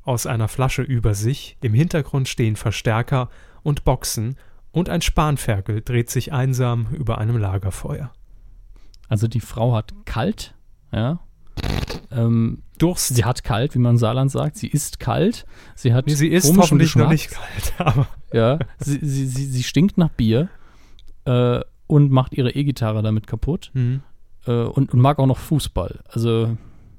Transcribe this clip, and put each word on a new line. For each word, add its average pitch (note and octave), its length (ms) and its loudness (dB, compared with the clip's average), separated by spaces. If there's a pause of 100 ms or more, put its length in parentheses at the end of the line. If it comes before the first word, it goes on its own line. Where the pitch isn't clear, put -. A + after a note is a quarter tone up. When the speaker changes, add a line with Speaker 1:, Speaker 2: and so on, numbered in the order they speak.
Speaker 1:
aus B2 220 -2
einer A2+ 220 0
Flasche C3 360 -2
über A2+ 320 0
sich, A2+ 440 -4
im A2+ 140 0
Hintergrund C#3 560 2
stehen A2 260 0
Verstärker A#2+ 720 -2 (340)
und D3 200 -2
Boxen C3 540 -2 (340)
und F3+ 160 0
ein E3+ 140 -2
Spanferkel A2+ 800 0
dreht A#2+ 280 -2
sich - 220 -4
einsam B2 640 0
über A2+ 240 -2
einem A2+ 200 0
Lagerfeuer.“ G2 720 -4 (1000)
Speaker 2:
Also A2+ 180 2
die A2+ 140 -4
Frau A#2 340 -2
hat A2 180 -4 (120)
kalt, - 500 -6 (380)
ja. A#2+ 260 -2 (880)
Ähm, A#2 520 0 (160)
Speaker 1:
Durst. E3 380 0
Speaker 2:
sie A#2 100 0
hat B2 180 -4
kalt, A#2+ 320 -2
wie B2+ 40 2
man A#2+ 160 4
im - 20 6
Saarland B2 340 2
sagt. C3 240 -2
Sie - 120 -8
ist - 340 -4
kalt. D3+ 440 0 (300)
Sie A#2 180 2
hat C3 140 2
Speaker 1:
Nee, D3 60 2
sie D3+ 160 2
ist F3 140 4
Speaker 2:
komischen F3+ 180 8
Speaker 1:
hoffentlich D#3 340 6
noch D3 140 6
Speaker 2:
Geschmack. - 20 4
Speaker 1:
nicht - 200 0
kalt, - 460 -6
<laughs> D3+ 200 2
aber A2 100 2 (240)
Speaker 2:
Ja, A#2+ 280 2 (180)
sie, C#3+ 240 -4
sie, C#3 240 -2
sie, C3 200 -4
sie B2+ 180 -2
stinkt G3 340 2
nach E3+ 120 4
Bier, A#2+ 380 2 (800)
äh, B2 340 2 (280)
und D3 240 6
macht B2+ 220 2
ihre B2+ 180 0
E-Gitarre A#2+ 500 -2
damit G#2+ 260 0
kaputt. - 460 -4
Speaker 1:
Mhm. B2+ 300 -2 (420)
Speaker 2:
Äh, B2 60 -2
und, - 420 0
und B2 80 6
mag C#3 180 4
auch C3+ 60 4
noch B2+ 120 2
Fußball. - 680 -4
Also A2+ 480 0 (440)